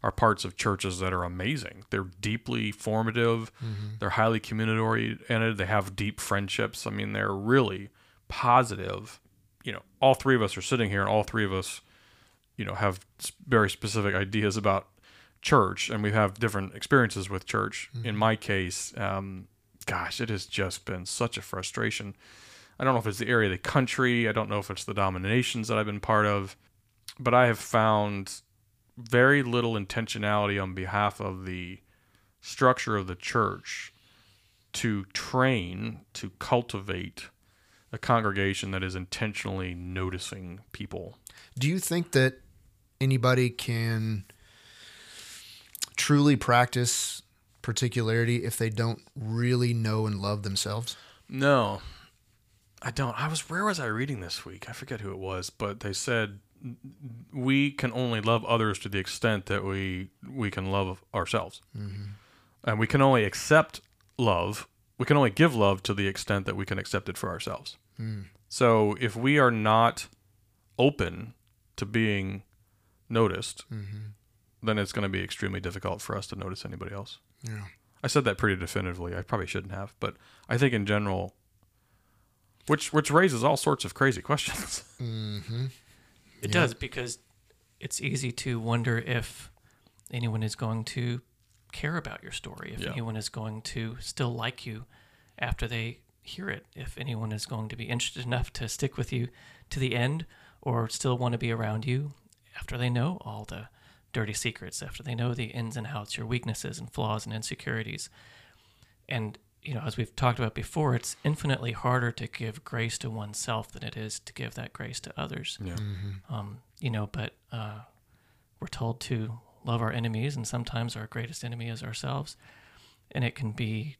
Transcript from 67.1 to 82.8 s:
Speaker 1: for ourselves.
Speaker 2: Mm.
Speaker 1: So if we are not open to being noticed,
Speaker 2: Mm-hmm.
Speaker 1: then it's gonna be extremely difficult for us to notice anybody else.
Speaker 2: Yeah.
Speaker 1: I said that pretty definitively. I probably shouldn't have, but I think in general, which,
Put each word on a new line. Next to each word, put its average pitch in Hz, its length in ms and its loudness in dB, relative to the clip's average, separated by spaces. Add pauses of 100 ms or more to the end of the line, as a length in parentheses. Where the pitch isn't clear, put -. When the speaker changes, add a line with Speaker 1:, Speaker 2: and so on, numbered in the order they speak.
Speaker 1:
for 98 100 -4
ourselves. - 480 -6 (240)
Speaker 2:
Mm. 107 260 -6 (220)
Speaker 1:
So 110 520 6
if 110 160 0
we 135 220 4
are 131 120 8
not 113 580 4 (720)
open 113 560 2 (420)
to - 100 -4
being 101 560 0 (640)
noticed, 110 640 0
Speaker 2:
Mm-hmm. 104 260 -8 (640)
Speaker 1:
then 110 160 2
it's 98 140 -2
gonna 104 160 0
be 95 140 -2
extremely 95 380 -4
difficult 92 400 -6
for 101 160 -6
us 98 120 -6
to 95 80 -10
notice 95 280 -8
anybody 90 300 -10
else. - 240 -12 (240)
Speaker 2:
Yeah. 110 220 -8 (380)
Speaker 1:
I 143 60 -2
said 143 160 4
that 104 140 2
pretty 101 200 4
definitively. 87 560 -4
I 92 80 -4
probably 95 240 -4
shouldn't 95 260 -6
have, 98 280 -10
but - 160 -4 (320)
I 117 100 0
think 131 140 6
in 104 140 2
general, 101 480 0 (1300)
which, - 260 2